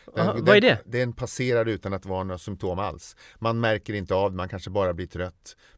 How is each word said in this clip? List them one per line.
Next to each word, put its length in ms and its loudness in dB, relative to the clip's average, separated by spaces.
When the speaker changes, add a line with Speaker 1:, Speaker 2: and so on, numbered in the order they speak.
Speaker 1:
Den, 80 0
Speaker 2:
Aha, 100 2
Speaker 1:
den, 120 -4
Speaker 2:
vad 120 10
är 40 8
det? 240 6
Speaker 1:
den 280 -2
passerar 520 0
utan 280 -2
att 120 -8
vara 180 -2
några 140 -6
symptom 420 -6
alls. 360 -8
Man 200 0
märker 340 0
inte 220 -2
av 160 2
det, 60 -8
man 120 -4
kanske 200 -10
bara 240 0
blir 140 -6
trött. 480 -10